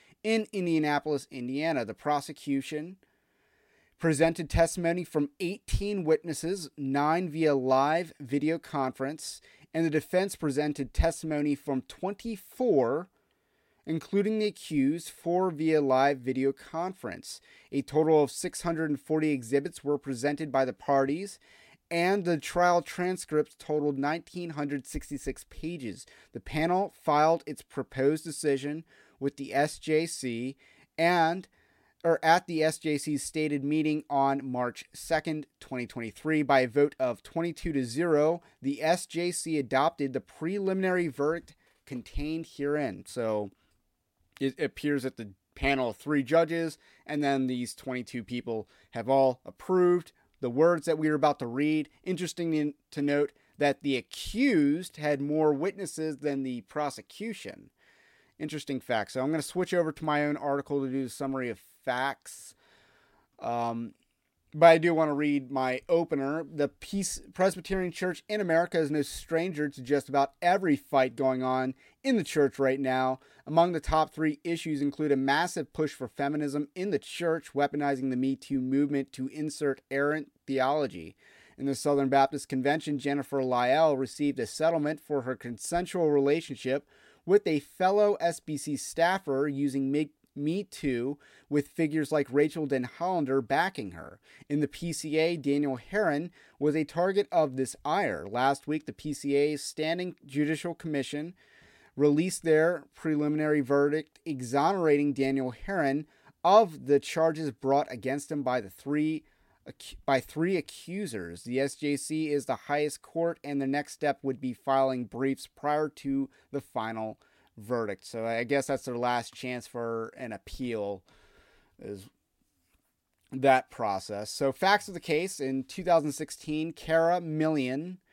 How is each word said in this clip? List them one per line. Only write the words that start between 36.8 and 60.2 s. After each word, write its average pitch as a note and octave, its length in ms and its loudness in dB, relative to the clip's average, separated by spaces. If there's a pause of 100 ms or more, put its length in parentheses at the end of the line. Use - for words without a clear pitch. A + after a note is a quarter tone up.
of B2 240 -2
twenty-two E3 480 -6
to C#3 140 0
zero, D3+ 560 2 (200)
the C#3 220 -4
S E3+ 220 2
J F3 260 -4
C D#3+ 260 -4
adopted C3+ 540 0
the C3 80 -2
preliminary F#3 880 -2
verdict D3 480 -2 (300)
contained D3+ 640 -6 (100)
herein. C#3+ 500 -2
So G#2+ 440 -2 (920)
it C3+ 180 -2
appears C#3+ 440 -2
that C3 120 -6
the G#2+ 140 -12 (260)
panel C3+ 340 0
of G#2+ 60 -8
three D3 260 -2
judges E3 560 0 (280)
and D3 180 -2
then C#3 240 2
these B2 260 -4
twenty-two B2 520 -8
people A#2 420 -6 (240)
have A#2 160 -6
all C3+ 380 4
approved F3+ 640 2 (280)
the B2 120 -4
words D#3+ 340 4
that D#3 140 0
we D#3 80 0
are D3+ 80 2
about D3 240 2
to B2 80 -4
read. D3 420 0 (140)
Interesting F3 480 -2
to, D3+ 220 0 (180)
to D3 100 -6
note C#3+ 300 2 (260)
that C#3+ 240 2
the C#3 160 0
accused F3 1000 0
had D3 220 0
more D3+ 320 2
witnesses D#3 640 -4
than C#3 260 -2
the B2+ 180 -6
prosecution. - 1120 -8 (640)
Interesting D3 420 -6
fact. A2 320 -2
So B2+ 100 -4
I'm C#3 100 0
gonna D#3+ 100 -2
switch F3+ 320 -4
over E3 180 2
to D#3+ 140 -10
my D3 200 2